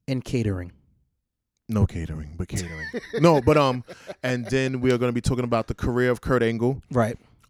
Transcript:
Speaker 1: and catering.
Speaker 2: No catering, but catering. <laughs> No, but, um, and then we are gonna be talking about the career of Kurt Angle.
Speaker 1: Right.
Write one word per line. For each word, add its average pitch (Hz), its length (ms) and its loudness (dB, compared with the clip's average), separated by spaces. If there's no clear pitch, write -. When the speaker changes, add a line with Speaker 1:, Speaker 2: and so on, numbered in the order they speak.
Speaker 1:
and 131 180 -4
catering. 98 480 -2
Speaker 2:
No 104 180 2
catering, 78 500 -8
but 90 120 -6
catering. 932 400 -8
<laughs> - 200 -6
No, 156 200 8
but, 151 160 4
um, 127 280 2
and 123 220 -4
then 131 340 -2
we 127 120 4
are 120 60 2
gonna 123 140 0
be 120 80 -2
talking 123 240 -2
about 117 240 0
the 113 60 -6
career 123 360 0
of 117 100 -2
Kurt 123 220 2
Angle. 117 480 0
Speaker 1:
Right. 120 260 0